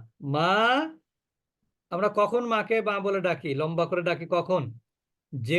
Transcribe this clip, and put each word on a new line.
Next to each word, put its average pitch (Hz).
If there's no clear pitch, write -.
মা। 147
আমরা 190
কখন 214
মাকে 220
মা 208
বলে 196
ডাকি, 170
লম্বা 160
করে 175
ডাকি 170
কখন? 175
যে 131